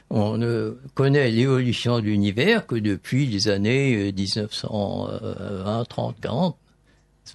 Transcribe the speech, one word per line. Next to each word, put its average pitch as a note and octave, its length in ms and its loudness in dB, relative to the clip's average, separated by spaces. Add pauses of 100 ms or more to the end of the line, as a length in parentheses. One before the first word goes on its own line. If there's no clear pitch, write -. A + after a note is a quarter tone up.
(100)
On G#2+ 260 0
ne A2+ 400 -2 (180)
connaît C#3 360 4
l'évolution B2 720 2
de G#2+ 40 -2
l'univers G#2+ 600 2
que - 100 -6
depuis G#2+ 500 0
les G2+ 220 0
années, G#2+ 600 2
euh, G2 40 -2
dix-neuf G2 400 -4
cent G2 560 -4 (560)
vingt, A2+ 200 -2
trente, A#2 360 -6
quarante, D3 360 -2 (680)
n'est-ce - 100 -20